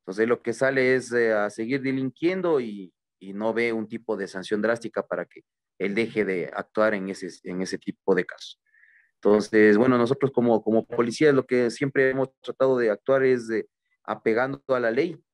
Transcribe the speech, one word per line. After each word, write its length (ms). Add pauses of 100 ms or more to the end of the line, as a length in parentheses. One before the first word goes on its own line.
Entonces, 280
lo 140
que 100
sale 420
es, 180
eh, 200
a 180
seguir 320
delinquiendo 760
y, 320 (260)
y 140
no 220
ve 180
un 160
tipo 280
de 120
sanción 320
drástica 460
para 180
que 180 (360)
él 160
deje 300
de 300
actuar 400
en 140
ese, 220 (140)
en 180
ese 160
tipo 360
de 100
casos. 360 (560)
Entonces, 600
bueno, 220
nosotros 320
como, 320
como 240
policías 480
lo 120
que 240
siempre 400
hemos 180 (140)
tratado 340
de 140
actuar 340
es 240
de, 180 (380)
apegando 640
a 100
la 120
ley 280 (160)